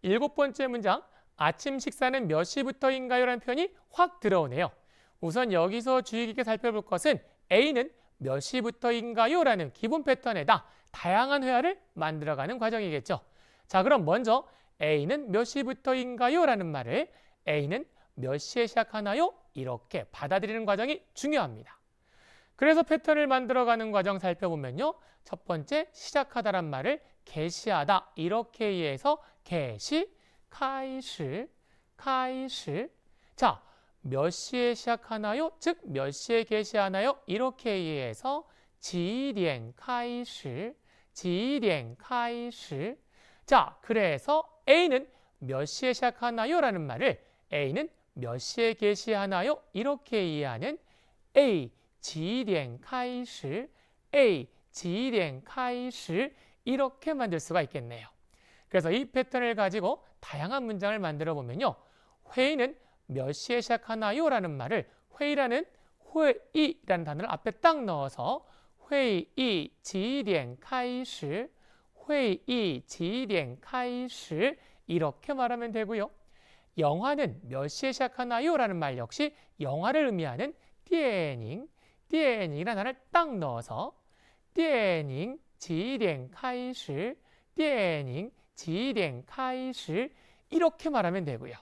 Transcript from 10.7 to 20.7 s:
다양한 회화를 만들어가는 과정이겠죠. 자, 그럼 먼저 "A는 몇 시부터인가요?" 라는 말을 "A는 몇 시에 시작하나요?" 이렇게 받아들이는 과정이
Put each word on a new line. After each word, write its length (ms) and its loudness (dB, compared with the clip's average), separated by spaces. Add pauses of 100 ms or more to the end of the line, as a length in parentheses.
다양한 520 2
회화를 380 2 (120)
만들어가는 680 -2
과정이겠죠. 600 -2 (460)
자, 140 4
그럼 240 6
먼저 420 2 (340)
"A는 500 2
몇 140 2
시부터인가요?" 1000 0
라는 220 2
말을 440 -2 (360)
"A는 380 0 (280)
몇 240 -4
시에 300 -2
시작하나요?" 680 0 (220)
이렇게 560 -6
받아들이는 540 -2
과정이 380 0 (120)